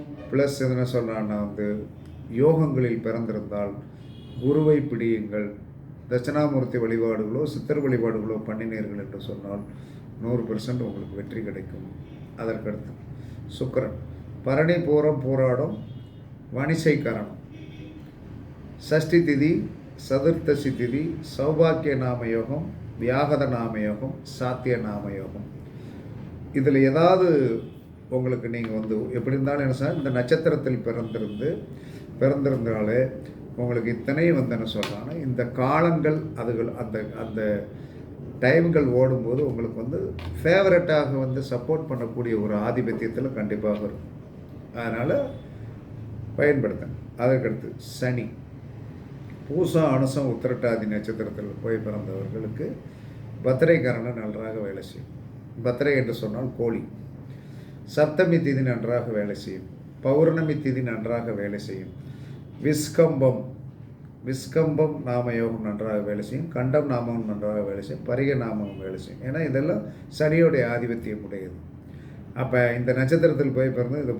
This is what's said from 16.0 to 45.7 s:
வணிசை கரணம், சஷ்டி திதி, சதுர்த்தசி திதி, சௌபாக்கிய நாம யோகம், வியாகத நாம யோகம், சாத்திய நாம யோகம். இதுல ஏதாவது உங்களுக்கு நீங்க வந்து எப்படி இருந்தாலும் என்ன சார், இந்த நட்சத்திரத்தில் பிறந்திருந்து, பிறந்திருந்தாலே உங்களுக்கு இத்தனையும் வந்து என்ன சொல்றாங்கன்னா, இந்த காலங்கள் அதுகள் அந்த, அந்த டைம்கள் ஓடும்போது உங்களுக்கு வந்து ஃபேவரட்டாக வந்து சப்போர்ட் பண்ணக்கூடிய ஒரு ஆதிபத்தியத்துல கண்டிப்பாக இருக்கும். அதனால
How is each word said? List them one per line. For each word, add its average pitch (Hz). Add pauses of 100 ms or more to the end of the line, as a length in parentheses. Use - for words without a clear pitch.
வணிசை 147
கரணம், 110 (1500)
சஷ்டி 160
திதி, 160 (420)
சதுர்த்தசி 139
திதி, 143 (220)
சௌபாக்கிய 151
நாம 123
யோகம், 117 (340)
வியாகத 135
நாம 117
யோகம், 107
சாத்திய 127
நாம 104
யோகம். 95 (1080)
இதுல 135
ஏதாவது 147 (480)
உங்களுக்கு 127
நீங்க 117
வந்து 107
எப்படி 127
இருந்தாலும் 143
என்ன 131
சார், 143
இந்த 139
நட்சத்திரத்தில் 127
பிறந்திருந்து, 113 (600)
பிறந்திருந்தாலே 127 (440)
உங்களுக்கு 120
இத்தனையும் 151
வந்து 120
என்ன 110
சொல்றாங்கன்னா, 107
இந்த 127
காலங்கள் 151 (140)
அதுகள் 117
அந்த, 110 (160)
அந்த 107 (720)
டைம்கள் 160
ஓடும்போது 127
உங்களுக்கு 113
வந்து 160 (300)
ஃபேவரட்டாக 156
வந்து 131
சப்போர்ட் 156
பண்ணக்கூடிய 117
ஒரு 104
ஆதிபத்தியத்துல 117
கண்டிப்பாக 104
இருக்கும். 101 (640)
அதனால 117 (1080)